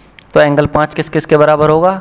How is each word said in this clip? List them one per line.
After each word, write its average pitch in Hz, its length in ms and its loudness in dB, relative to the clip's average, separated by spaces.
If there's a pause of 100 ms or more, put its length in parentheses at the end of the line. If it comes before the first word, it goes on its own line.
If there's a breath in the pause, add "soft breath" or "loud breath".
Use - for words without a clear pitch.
(340 loud breath)
तो 156 60 4
angle 147 280 0
पाँच 151 260 -4
किस 160 140 -6
किस - 180 -4
के 156 100 0
बराबर 151 340 2
होगा? 180 300 0